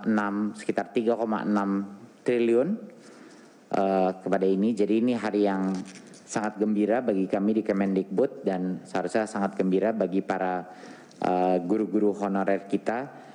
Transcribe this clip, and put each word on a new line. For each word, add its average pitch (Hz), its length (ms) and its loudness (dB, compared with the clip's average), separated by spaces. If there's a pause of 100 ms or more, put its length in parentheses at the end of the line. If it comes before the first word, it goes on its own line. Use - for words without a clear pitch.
enam, 104 480 0
sekitar - 400 -4
tiga 117 240 2
koma 110 240 -2
enam 101 560 0 (240)
triliun, 123 560 2 (960)
eh, 95 360 2 (120)
kepada 95 240 0
ini. 98 240 2
Jadi 104 320 2
ini 123 160 2
hari 104 320 2
yang 95 240 0 (480)
sangat 107 400 -4
gembira 107 400 2
bagi 98 240 0
kami 104 320 2
di 104 80 0
Kemendikbud 98 800 0
dan 92 400 -2
seharusnya 95 400 -2
sangat 98 320 -4
gembira 95 320 2
bagi 95 320 0
para, 92 440 -2 (480)
eh, 90 480 2
guru-guru 104 480 2
honorer 98 560 -2
kita 120 400 -2 (280)